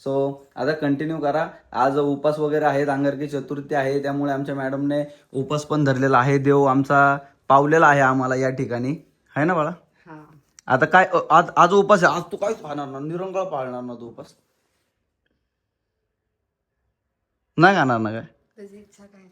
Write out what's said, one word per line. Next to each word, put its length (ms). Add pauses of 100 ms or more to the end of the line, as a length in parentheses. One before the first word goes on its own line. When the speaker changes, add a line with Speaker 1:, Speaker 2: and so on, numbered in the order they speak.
Speaker 1:
So 280 (220)
आता 160
कंटिन्यू 460
करा. 300 (240)
आज 260
उपास 420
वगैरे 260
आहेत, 220
अंगारकी 400
चतुर्थी 480
आहे, 260
त्यामुळे 320
आमच्या 220
मॅडमने 800
उपास 320
पण 180
धरलेला 360
आहे. 180
देव 260
आमचा 540 (300)
पावलेला 400
आहे 140
आम्हाला 340
या 140
ठिकाणी, 460 (420)
है 80
ना 80
बाळा? 180 (360)
Speaker 2:
हा. 160 (440)
Speaker 1:
आता 180
काय, 200
अ, 120 (120)
आज, 160 (120)
आज 160
उपास 300
आहे, 120
आज 60 (100)
तू 60
काहीच 200
खाणार 300
ना, 120
निरंकाळ 440
पाळणार 380
ना 120
तू 140
उपास? 200 (3250)
नाही 200
खाणार 220
ना 120
काय? 100
Speaker 2:
तुझी 560
इच्छा 280
काय? 160 (100)